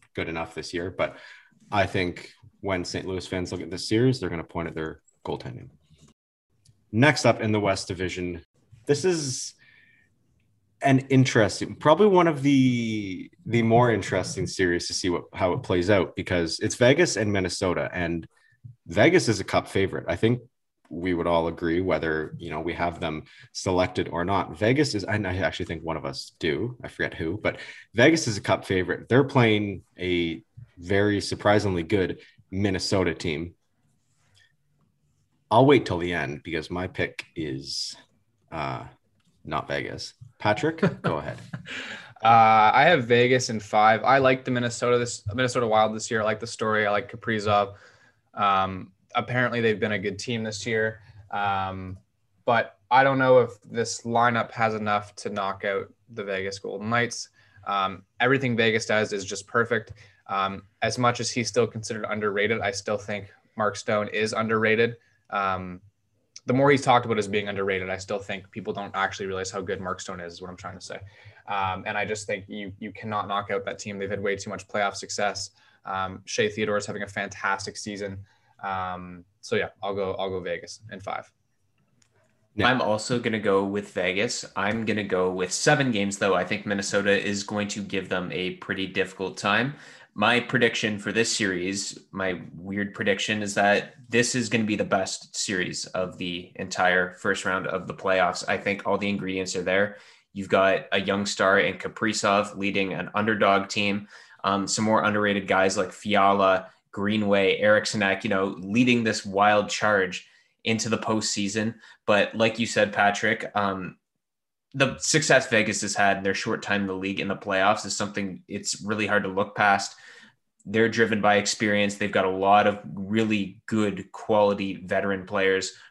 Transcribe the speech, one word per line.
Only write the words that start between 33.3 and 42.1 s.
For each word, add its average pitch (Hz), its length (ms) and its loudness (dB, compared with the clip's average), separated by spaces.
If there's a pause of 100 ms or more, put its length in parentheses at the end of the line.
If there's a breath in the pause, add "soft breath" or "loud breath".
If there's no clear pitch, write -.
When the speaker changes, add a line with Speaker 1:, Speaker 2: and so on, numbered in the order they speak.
Speaker 1:
I'll 120 160 8
wait 139 200 6
till 90 120 -4
the 87 140 -2
end 73 300 -4
because 80 280 -6
my 90 160 -6
pick - 400 -6 (100)
is, 69 580 -8 (560)
uh, 67 340 -6 (600)
not - 240 -6
Vegas. 69 460 -6 (240)
Patrick, 151 420 0 (120)
Speaker 2:
<laughs> - 100 -12
Speaker 1:
go - 160 -2
ahead. 73 200 -10 (840 loud breath)